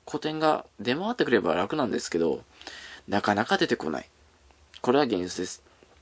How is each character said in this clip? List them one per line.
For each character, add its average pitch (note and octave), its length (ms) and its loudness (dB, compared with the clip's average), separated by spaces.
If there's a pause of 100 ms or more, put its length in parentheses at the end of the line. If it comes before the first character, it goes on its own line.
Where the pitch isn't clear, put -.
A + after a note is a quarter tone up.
古 D3 120 -6
典 D#3 200 -4
が D#3 260 2 (140)
出 A#2+ 160 0
回 G3 160 -4
っ B3 40 -6
て D#3+ 100 2
く B2+ 60 0
れ A#2 100 6
ば - 140 2
楽 G2+ 200 -2
な D3 100 2
ん G2 60 -2
で - 80 0
す - 100 -6
け E2+ 100 0
ど、 C#2+ 240 0 (640)
な G2 140 0
か G#2 140 2
な G#2+ 100 2
か G3 120 2
出 E3 100 0
て B2 80 2
こ - 140 -4
な C#2+ 120 -4
い。 - 80 -20 (720)
こ B2+ 100 2
れ C3+ 80 6
は D3 60 4
現 G#2+ 120 0
実 F2+ 260 -6
で - 40 -2
す。 - 160 -10 (380)